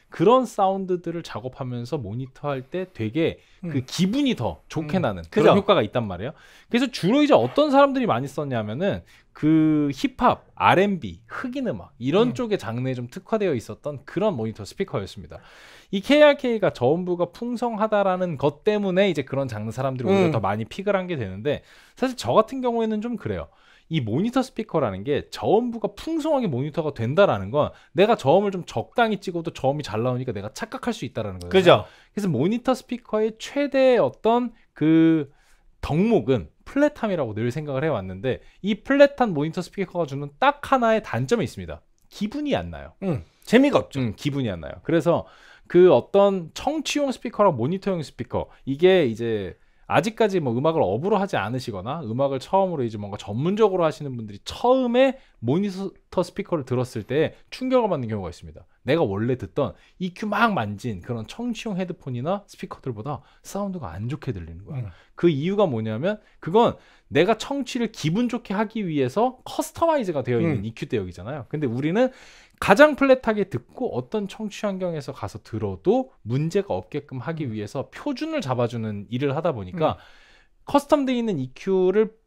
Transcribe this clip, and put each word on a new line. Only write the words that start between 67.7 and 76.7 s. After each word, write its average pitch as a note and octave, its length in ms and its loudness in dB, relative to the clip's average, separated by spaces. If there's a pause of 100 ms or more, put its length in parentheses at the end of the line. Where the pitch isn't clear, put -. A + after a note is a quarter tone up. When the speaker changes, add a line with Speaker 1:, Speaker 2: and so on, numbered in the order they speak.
Speaker 1:
기분 G3+ 360 0
좋게 A#3 260 -6
하기 G#3+ 340 -2
위해서 D3+ 560 0
커스터마이즈가 C4 800 -2
되어 A#2+ 160 2
있는 E3 180 2
Speaker 2:
음. G2 60 -6
Speaker 1:
이큐 A2+ 220 -8
대역이잖아요. G#2+ 640 -6
근데 D3+ 200 -4
우리는 D#3+ 420 0 (480)
가장 C#4+ 380 6
플랫하게 B3+ 480 2
듣고 - 520 -6
어떤 G3+ 320 -4
청취 - 360 -8
환경에서 F3+ 480 -4
가서 G#2+ 300 -10
들어도 A2 720 0 (100)
문제가 D#3 500 -2